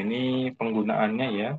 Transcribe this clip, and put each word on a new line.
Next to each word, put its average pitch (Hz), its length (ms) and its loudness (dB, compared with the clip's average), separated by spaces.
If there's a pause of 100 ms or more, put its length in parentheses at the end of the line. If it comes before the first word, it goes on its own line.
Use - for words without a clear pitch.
ini 127 520 0
penggunaannya 110 800 0
ya. 107 240 -2